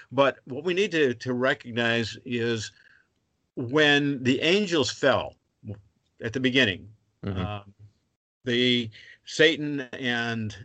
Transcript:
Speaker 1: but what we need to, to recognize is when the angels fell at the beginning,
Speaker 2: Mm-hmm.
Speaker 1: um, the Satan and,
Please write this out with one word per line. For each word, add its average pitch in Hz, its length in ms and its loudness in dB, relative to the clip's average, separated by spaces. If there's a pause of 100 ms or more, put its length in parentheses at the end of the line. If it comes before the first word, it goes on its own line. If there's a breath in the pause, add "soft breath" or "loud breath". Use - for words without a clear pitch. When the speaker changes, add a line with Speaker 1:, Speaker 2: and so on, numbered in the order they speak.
(120)
Speaker 1:
but 131 340 2
what 131 180 -10
we 180 120 -2
need 190 160 0
to, 143 240 2
to 127 180 -6
recognize 117 880 -2
is 117 480 -4 (840 soft breath)
when 143 680 2
the 123 180 2
angels 170 500 2
fell 104 420 0 (880)
at 117 120 -6
the 131 60 -4
beginning, 120 480 2 (380)
Speaker 2:
Mm-hmm. 92 140 -4
Speaker 1:
um, 101 340 -8 (680)
the 120 460 0 (360 loud breath)
Satan 147 680 2
and, 117 720 -4